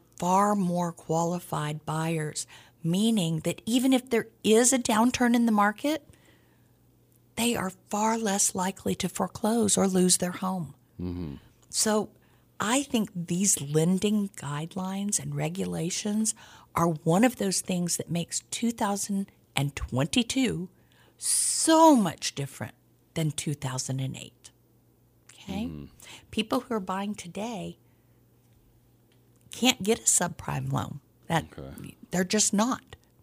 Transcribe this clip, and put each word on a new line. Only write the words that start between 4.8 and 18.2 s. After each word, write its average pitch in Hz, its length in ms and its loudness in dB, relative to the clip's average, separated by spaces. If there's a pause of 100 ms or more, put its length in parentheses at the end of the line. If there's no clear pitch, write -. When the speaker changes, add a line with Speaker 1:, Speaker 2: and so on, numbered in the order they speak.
Speaker 1:
in 240 100 4
the 226 80 4
market, 214 560 0 (1300)
they 233 180 0
are 185 180 -2 (180)
far 220 280 2
less 202 360 0
likely 190 400 -2
to 180 160 -4
foreclose 214 640 0
or 190 100 4
lose 180 300 4
their 180 160 -2
home. 180 420 -6 (240)
Speaker 2:
Mm-hmm. 87 360 -6 (340)
Speaker 1:
So 214 400 0 (520)
I 240 220 0
think 233 320 -2
these 180 460 0
lending 185 760 2
guidelines 185 800 -6
and 143 160 -8
regulations 180 1000 -2 (420)
are 170 120 4
one 165 360 4
of 247 120 4
those 196 260 -2
things 175 340 -2
that - 140 -6
makes 170 300 -4 (100)